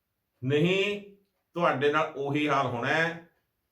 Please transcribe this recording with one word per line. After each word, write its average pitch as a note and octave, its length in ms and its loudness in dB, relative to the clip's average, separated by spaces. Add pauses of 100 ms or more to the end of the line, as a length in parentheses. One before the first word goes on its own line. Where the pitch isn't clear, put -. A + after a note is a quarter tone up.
(440)
ਨਹੀਂ F#3+ 560 2 (540)
ਤੁਹਾਡੇ D3 380 2
ਨਾਲ D#3 240 0
ਉਹੀ C#3+ 320 -2
ਹਾਲ C#3 180 2
ਹੋਣਾ A#2 220 -4
ਹੈ, E3 380 -2 (460)